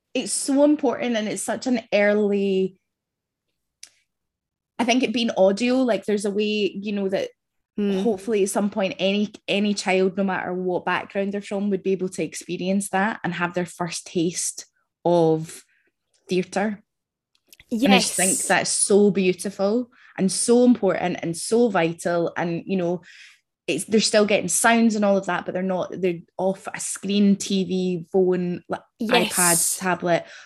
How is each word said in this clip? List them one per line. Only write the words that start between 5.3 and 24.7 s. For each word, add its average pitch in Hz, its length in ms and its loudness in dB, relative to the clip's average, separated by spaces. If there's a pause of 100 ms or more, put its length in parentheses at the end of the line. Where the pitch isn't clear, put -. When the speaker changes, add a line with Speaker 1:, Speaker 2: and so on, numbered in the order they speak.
Speaker 1:
audio, 202 400 2
like, 233 300 0
there's 208 180 -2
a 208 60 -2
way, 208 440 -2
you 202 180 -8
know, 196 160 -2
that 190 220 -4 (460)
Speaker 2:
Hmm. 202 240 0
Speaker 1:
hopefully 208 420 0
at 196 80 0
some 202 180 0
point 196 300 -4
any, 202 340 0 (140)
any 202 280 0
child, 185 420 0
no 196 80 0
matter 185 280 -4
what 180 320 -4
background 196 480 -4
they're 202 80 -6
from, 202 300 -4
would 190 140 -2
be 190 80 0
able 185 160 -4
to 180 160 -6
experience 180 640 -4
that 190 320 -2
and 175 120 -4
have 175 200 -4
their 180 120 -2
first - 420 -8
taste - 580 -4 (380)
of 165 600 2 (640)
theatre. 190 540 -4 (880)
And 254 240 4
I 247 60 6
just - 160 -4
think 185 140 2
Speaker 2:
Yes. - 180 -4
Speaker 1:
that's 175 220 2
so 202 420 4
beautiful 196 800 -2 (280)
and 185 140 0
so 240 320 4
important 190 580 2
and 165 140 -4
so 240 320 2
vital. 170 680 0
And, 170 300 -4
you 190 100 -2
know, 175 260 -2 (640)
it's, 170 180 -4
they're 214 160 2
still 208 260 4
getting 196 220 0
sounds 233 480 2